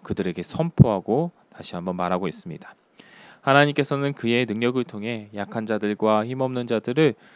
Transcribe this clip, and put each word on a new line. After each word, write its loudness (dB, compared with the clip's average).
그들에게 -4
선포하고 2
다시 -14
한번 -4
말하고 0
있습니다. -12
하나님께서는 2
그의 0
능력을 0
통해 -8
약한 -6
자들과 2
힘없는 -4
자들을 2